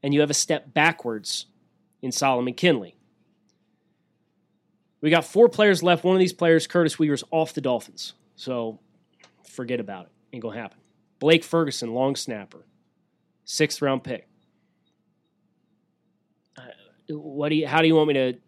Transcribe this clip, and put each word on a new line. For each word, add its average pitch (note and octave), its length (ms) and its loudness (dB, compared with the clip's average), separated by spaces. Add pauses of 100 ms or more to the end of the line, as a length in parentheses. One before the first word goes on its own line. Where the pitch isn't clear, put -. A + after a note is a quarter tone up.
And C#3 100 -2
you D3 80 2
have D3 100 2
a C#3+ 40 -2
step - 400 -4
backwards D3 720 -2 (540)
in B2+ 120 -6
Solomon B2+ 420 0
Kinley. B2 420 0 (2000)
We D3+ 100 0
got E3 140 4
four A#3 240 6
players G#3 340 4
left. F3 220 2
One F#3 100 4
of F#3+ 60 4
these F3+ 120 2
players, E3 360 2
Curtis E3 280 0
Weaver's D3 360 0
off D#3+ 220 -2
the D3 60 -6
Dolphins. - 520 -6 (240)
So A#2 420 -8 (640)
forget B2 380 -8
about F#2+ 260 -14
it. - 60 -20 (200)
Ain't B2 100 -14
gonna A2+ 180 -10
happen. G#2 180 -16 (400)
Blake E3 240 4
Ferguson, C3+ 520 -4
long C3 200 -2
snapper. G#2+ 500 -12 (800)
Sixth - 380 -4
round C3+ 220 -2
pick. A#2+ 240 -12 (2250)
Uh, B2+ 60 -20 (460)
what D3+ 400 -8
do D3+ 80 0
you, D3+ 100 0
how D3 140 2
do D#3+ 80 4
you D#3+ 80 4
want D3+ 100 4
me D3 80 0
to, C3 180 0 (160)